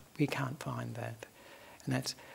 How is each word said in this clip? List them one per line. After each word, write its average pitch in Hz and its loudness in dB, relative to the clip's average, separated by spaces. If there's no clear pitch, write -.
we 143 8
can't 131 2
find 120 0
that. 113 -4
And 135 4
that's, 131 2